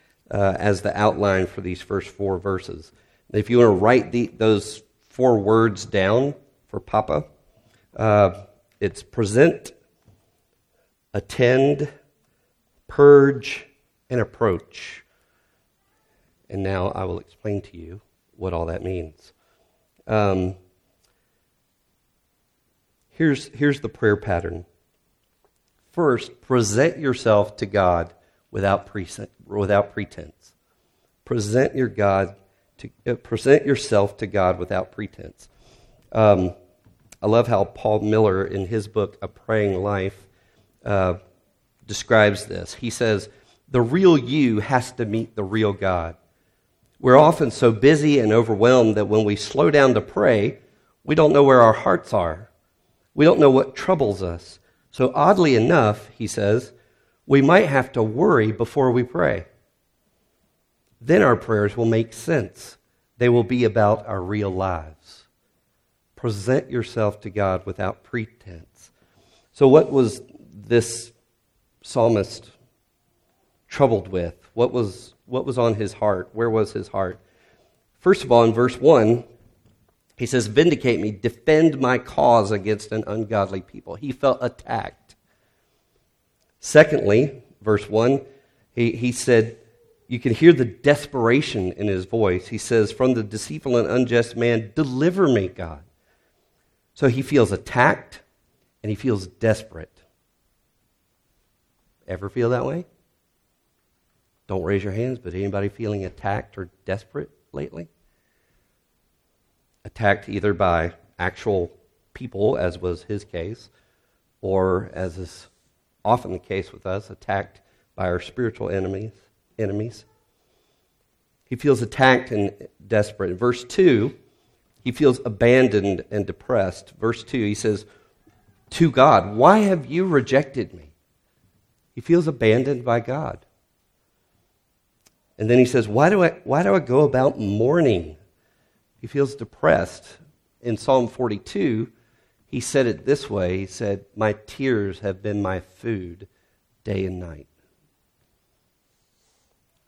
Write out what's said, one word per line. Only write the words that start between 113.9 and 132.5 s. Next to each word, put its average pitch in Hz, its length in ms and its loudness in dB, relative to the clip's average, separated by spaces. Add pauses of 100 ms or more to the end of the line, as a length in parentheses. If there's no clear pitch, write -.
or, 95 520 -2
as 90 260 -10
is - 300 -16 (560)
often 113 260 -2
the 92 80 -8
case 95 340 -8
with - 140 -20
us, 95 240 -8
attacked 98 500 -8 (360)
by 95 100 -4
our 90 140 -4
spiritual 110 500 -8
enemies, 98 420 -6 (460)
enemies. 107 460 -8 (1400)
He 123 120 -10
feels 131 260 2
attacked 127 480 2
and 101 220 -2 (340)
desperate. 104 440 -2
In 90 60 -8
verse 120 280 -2
two, 139 500 2 (680)
he 127 100 -6
feels 131 320 2
abandoned 107 840 2
and 104 160 -4
depressed. - 720 -4
Verse 113 260 -4
two, - 140 -8
he 104 160 -2
says, 107 320 -4 (840)
"To 165 200 2
God, 107 460 4
why 180 240 6
have 185 260 -2
you 165 180 -4
rejected 143 720 -2
me?" 80 180 -20 (1040)
He - 60 -14
feels 170 260 2
abandoned 123 580 0